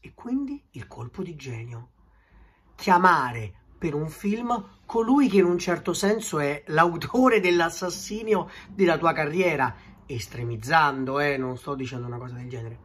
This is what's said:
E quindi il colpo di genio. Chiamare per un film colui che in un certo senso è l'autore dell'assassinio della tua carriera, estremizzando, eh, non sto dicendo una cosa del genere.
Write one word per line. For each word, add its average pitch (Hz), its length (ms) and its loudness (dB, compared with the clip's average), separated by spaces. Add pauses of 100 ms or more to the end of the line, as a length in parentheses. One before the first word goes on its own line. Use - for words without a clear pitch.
E - 140 -20
quindi 277 460 -6 (120)
il 113 160 -14
colpo 120 340 -12
di 160 140 -10
genio. 120 540 -12 (840)
Chiamare 147 800 2 (260)
per 156 140 -4
un 156 160 -4
film 240 760 -4
colui 247 440 4
che 196 100 6
in 180 60 8
un 175 140 2
certo 170 360 -2
senso 202 440 0
è 143 280 -2
l'autore 175 760 4
dell'assassinio 180 1080 0 (180)
della 170 300 2
tua 160 140 2
carriera, 151 600 0 (300)
estremizzando, 131 1120 0
eh, 143 200 0
non 127 180 -4
sto 139 200 -8
dicendo 123 300 -8
una 120 120 -10
cosa 123 160 -12
del 123 140 -12
genere. 117 360 -10